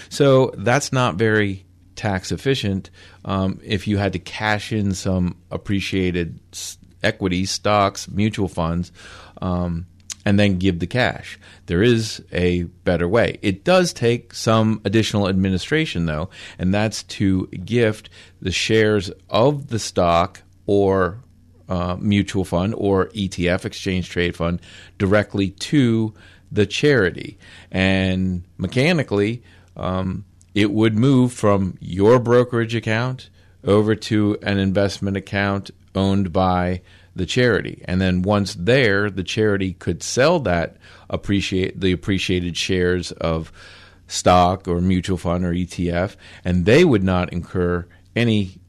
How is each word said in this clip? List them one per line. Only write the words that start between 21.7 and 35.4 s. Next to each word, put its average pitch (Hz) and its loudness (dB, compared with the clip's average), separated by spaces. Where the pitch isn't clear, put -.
mutual 101 0
fund 92 -2
or 98 2
E 98 -4
T 87 -2
F, 95 -2
exchange 92 -4
trade 87 -2
fund, 85 -2
directly 98 0
to 113 0
the 104 2
charity. - 0
And 92 0
mechanically, 120 0
um, 92 -6
it 101 2
would 110 2
move 123 4
from 98 0
your 98 4
brokerage 117 2
account 117 -4
over 107 4
to 104 0
an 101 0
investment 98 0
account 98 -4